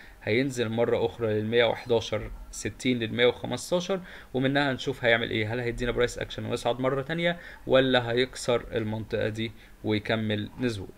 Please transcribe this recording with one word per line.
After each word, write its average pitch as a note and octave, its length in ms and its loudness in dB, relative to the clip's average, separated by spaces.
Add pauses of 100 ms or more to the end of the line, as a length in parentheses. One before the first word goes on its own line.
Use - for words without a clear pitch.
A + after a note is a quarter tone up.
(220)
هينزل A#2+ 460 0
مرة A#2 380 2
اخرى G#2+ 340 0
للمية A#2 240 4
وحداشر A2 640 0 (200)
ستين، B2 480 -2
للمية A2+ 280 2
وخمستاشر، E3+ 760 0 (340)
ومنها C#3 380 2
هنشوف B2+ 320 -4
هيعمل A#2 260 4
ايه، A2 240 0
هل B2 60 -2
هيدينا A#2+ 320 -2
برايس A#2+ 260 0
اكشن A2+ 260 -6
ويصعد A#2+ 360 -2
مرة C3+ 220 0
تانية E3+ 360 -2 (280)
ولا B2+ 440 4
هيكسر B2 640 0
المنطقة A2 560 -2
دي A2 240 -4 (320)
ويكمل G#2+ 680 0 (100)
نزول. A2+ 380 -2